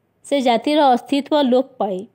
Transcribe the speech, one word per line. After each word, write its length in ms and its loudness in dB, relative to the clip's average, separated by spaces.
ସେ 160 -2
ଜାତିର 380 0
ଅସ୍ତିତ୍ୱ 560 -2
ଲୋପ 180 0
ପାଏ। 220 -4